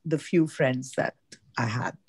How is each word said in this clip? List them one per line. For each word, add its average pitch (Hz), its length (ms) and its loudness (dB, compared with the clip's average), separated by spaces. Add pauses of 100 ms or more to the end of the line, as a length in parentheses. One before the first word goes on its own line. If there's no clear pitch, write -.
the 156 160 0
few 165 260 2
friends 131 520 0
that - 180 -2 (420)
I 120 100 0
had. 107 280 -4 (140)